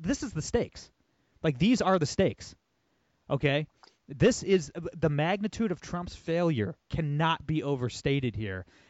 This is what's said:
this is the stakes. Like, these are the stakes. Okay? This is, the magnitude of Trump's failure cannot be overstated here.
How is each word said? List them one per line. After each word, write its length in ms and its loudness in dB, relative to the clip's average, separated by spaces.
this 240 -4
is 80 -8
the 100 -4
stakes. 480 -4
Like, 140 2
these 240 6
are 180 4
the 60 0
stakes. 500 -2
Okay? 380 0
This 340 2
is, 300 2
the 100 2
magnitude 640 0
of 100 -4
Trump's 360 -8
failure 580 0
cannot 580 0
be 160 0
overstated 720 -2
here. 320 -6